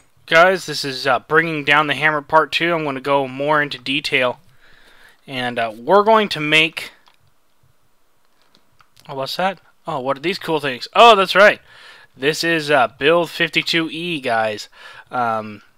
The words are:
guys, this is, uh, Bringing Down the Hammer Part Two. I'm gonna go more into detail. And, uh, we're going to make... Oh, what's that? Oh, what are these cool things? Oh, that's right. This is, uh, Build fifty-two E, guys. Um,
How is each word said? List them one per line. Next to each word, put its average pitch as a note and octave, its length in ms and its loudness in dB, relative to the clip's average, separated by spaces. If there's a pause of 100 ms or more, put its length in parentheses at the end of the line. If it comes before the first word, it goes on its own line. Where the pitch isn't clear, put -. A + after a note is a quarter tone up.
(280)
guys, F3 400 4
this C#3+ 180 -8
is, C3 220 -6
uh, B2+ 100 2
Bringing D#3 460 0
Down D3 240 2
the C#3 80 -2
Hammer D3+ 260 0
Part D3+ 300 0
Two. E3+ 240 -2
I'm D#3 80 -4
gonna C3+ 180 -6
go C#3 260 0
more C#3+ 320 -2
into C#3 200 -4
detail. C3 600 -2 (840)
And, B2 320 -8
uh, A#2 180 -4
we're D#3 280 2
going G#3+ 260 2
to D#3 100 -6
make... D#3 520 0 (2250)
Oh, C#3+ 60 -14
what's C3+ 220 -8
that? F#3 220 -4 (280)
Oh, D#3 120 -6
what C3 160 -4
are C3+ 60 -10
these F3+ 160 -4
cool D#3+ 220 -4
things? C3 340 -6
Oh, A3+ 220 8
that's F#3+ 180 0
right. F#3+ 260 4 (560)
This C#3+ 280 -4
is, E3 260 -2
uh, C3 200 2 (100)
Build D#3+ 320 0
fifty-two E3 580 -4
E, D#3+ 320 -8
guys. A2+ 480 -4 (400)
Um, A2 540 -6 (140)